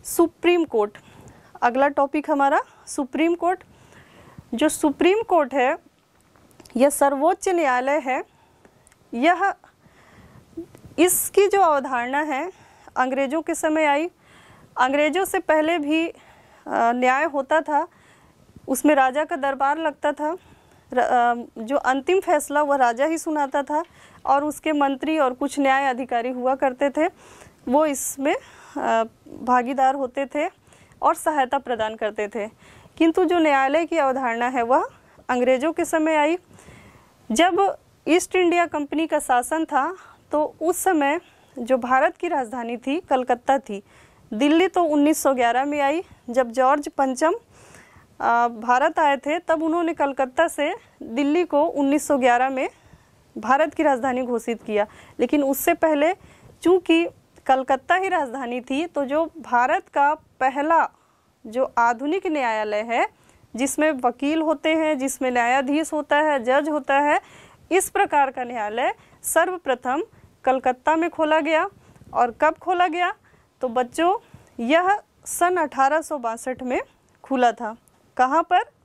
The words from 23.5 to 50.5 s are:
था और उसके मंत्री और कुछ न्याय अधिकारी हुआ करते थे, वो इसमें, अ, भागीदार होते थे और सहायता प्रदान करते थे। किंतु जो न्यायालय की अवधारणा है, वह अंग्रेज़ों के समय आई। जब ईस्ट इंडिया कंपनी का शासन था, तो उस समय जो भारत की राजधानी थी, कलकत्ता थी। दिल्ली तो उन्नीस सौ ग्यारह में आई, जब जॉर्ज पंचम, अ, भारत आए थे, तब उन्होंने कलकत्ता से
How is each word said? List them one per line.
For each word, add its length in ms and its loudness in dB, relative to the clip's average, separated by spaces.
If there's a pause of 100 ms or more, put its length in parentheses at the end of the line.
था 220 -4 (420)
और 180 2
उसके 280 -4
मंत्री 460 0
और 140 2
कुछ 280 -6
न्याय 260 2
अधिकारी 440 -4
हुआ 240 -2
करते 360 -2
थे, 160 0 (600)
वो 180 2
इसमें, 500 -4 (400)
अ, 280 0 (380)
भागीदार 520 0
होते 320 -6
थे 220 -4 (540)
और 120 2
सहायता 440 -2
प्रदान 360 -4
करते 340 -6
थे। 200 -8 (480)
किंतु 280 4
जो 140 2
न्यायालय 480 2
की 120 -2
अवधारणा 500 0
है, 140 -2
वह 260 2 (400)
अंग्रेज़ों 440 2
के 120 -2
समय 300 0
आई। 240 2 (960)
जब 440 4 (320)
ईस्ट 280 2
इंडिया 300 2
कंपनी 400 -4
का 120 -2
शासन 460 0
था, 320 -2 (360)
तो 280 -2
उस 180 0
समय 420 0 (380)
जो 200 0
भारत 380 2
की 120 -6
राजधानी 480 -4
थी, 240 -4
कलकत्ता 580 0
थी। 240 -8 (520)
दिल्ली 340 4
तो 140 0
उन्नीस 400 2
सौ 120 2
ग्यारह 300 2
में 160 -4
आई, 220 0 (280)
जब 200 0
जॉर्ज 380 2
पंचम, 460 0 (840)
अ, 280 2
भारत 500 0
आए 180 4
थे, 220 -4
तब 240 -2
उन्होंने 320 -2
कलकत्ता 540 0
से 260 -2 (280)